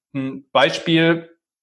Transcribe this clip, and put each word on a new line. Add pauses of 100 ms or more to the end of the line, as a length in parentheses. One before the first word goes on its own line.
(140)
ein
Beispiel, (340)